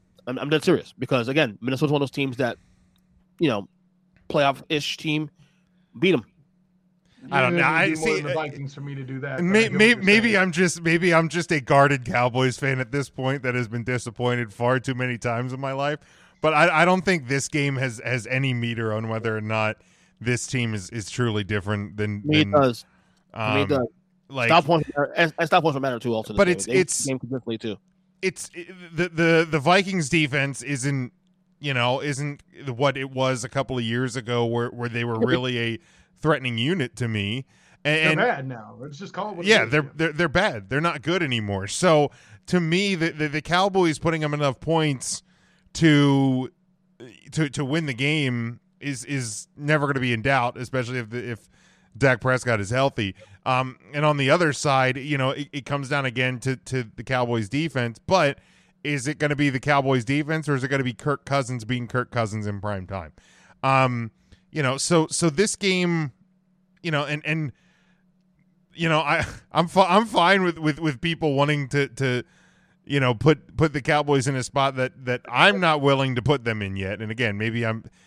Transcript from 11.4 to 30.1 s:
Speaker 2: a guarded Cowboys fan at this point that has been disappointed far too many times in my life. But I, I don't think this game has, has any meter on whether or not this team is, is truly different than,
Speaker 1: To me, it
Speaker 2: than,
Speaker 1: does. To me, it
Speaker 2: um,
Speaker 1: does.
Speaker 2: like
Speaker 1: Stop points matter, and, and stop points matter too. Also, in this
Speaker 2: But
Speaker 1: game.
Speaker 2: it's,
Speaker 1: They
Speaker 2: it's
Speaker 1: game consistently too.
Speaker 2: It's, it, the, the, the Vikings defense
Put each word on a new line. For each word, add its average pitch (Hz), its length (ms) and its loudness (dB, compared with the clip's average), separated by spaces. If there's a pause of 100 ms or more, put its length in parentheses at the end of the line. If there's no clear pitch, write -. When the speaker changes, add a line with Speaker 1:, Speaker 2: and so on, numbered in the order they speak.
Speaker 2:
a 156 80 2
guarded 139 460 4
Cowboys 123 540 2
fan 135 200 0
at 117 120 -6
this 139 180 -2
point 131 320 -2
that 123 140 -2
has 123 120 -2
been 117 160 -6
disappointed 120 720 -2
far 123 260 2
too 131 140 -4
many 123 240 -4
times 120 340 -4
in 131 80 -8
my 135 120 -6
life. 143 260 -2 (440)
But 156 120 4
I, 160 300 6
I - 20 8
don't 185 180 4
think 165 240 0
this 139 200 -2
game 139 300 0
has, 127 280 -4
has 120 220 -2
any 131 260 0
meter 117 400 -2
on 110 160 -4
whether 113 260 -2
or 107 60 -4
not 107 360 0 (440)
this 120 240 0
team 117 300 -2
is, 92 160 -10
is 117 180 -8
truly 107 340 0
different 104 540 -4
than, 104 240 -4
Speaker 1:
To 147 60 -6
me, 151 140 4
it 151 100 0
Speaker 2:
than, 147 100 4
Speaker 1:
does. 123 240 0 (480)
To 107 220 -2
me, 104 60 4
it - 20 2
Speaker 2:
um, 101 40 0 (120)
Speaker 1:
does. 117 80 -2 (420)
Speaker 2:
like 131 200 -2
Speaker 1:
Stop 165 160 6
points 156 300 2
matter, 143 200 0
and, 165 240 2
and 165 80 0
stop 151 160 4
points 139 160 0
matter 131 180 -2
too. 113 160 -2
Also, 110 200 -4
in 101 40 0
this - 0 -
Speaker 2:
But 196 80 6
Speaker 1:
game. 175 120 4
Speaker 2:
it's, - 100 -8
Speaker 1:
They 117 60 -2
Speaker 2:
it's - 340 0
Speaker 1:
game 131 120 -2
consistently 120 380 -6
too. 107 200 -6 (440)
Speaker 2:
It's, - 320 -6
it, 170 140 -14 (280)
the, 175 140 -2
the, 165 400 4
the 151 100 0
Vikings 180 500 2
defense 139 520 0